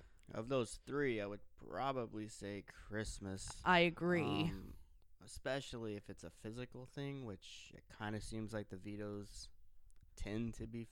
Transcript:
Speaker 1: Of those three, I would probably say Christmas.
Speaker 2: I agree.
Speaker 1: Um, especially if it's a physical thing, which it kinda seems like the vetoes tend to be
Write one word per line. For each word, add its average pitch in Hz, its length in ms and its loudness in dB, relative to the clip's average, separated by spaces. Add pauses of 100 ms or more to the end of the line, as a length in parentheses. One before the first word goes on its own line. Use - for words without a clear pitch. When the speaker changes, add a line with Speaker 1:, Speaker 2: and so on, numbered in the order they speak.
(340)
Speaker 1:
Of 113 160 -2
those 131 360 4
three, 131 340 4
I 101 60 2
would 101 140 -2 (300)
probably 117 580 0
say 101 360 -4 (240)
Christmas. 98 600 0 (180)
Speaker 2:
I 180 140 10
agree. 165 760 6
Speaker 1:
Um, - 200 -6 (520)
especially 127 680 -2
if 101 140 -6
it's 98 140 -10
a 82 60 -6 (120)
physical 123 440 -6
thing, 139 400 -4
which - 480 -8
it - 100 -14 (140)
kinda 107 240 0
seems 110 320 -2
like 104 160 0
the 95 80 -6
vetoes 104 720 -4 (680)
tend 110 400 0
to 113 120 -4
be 113 240 -4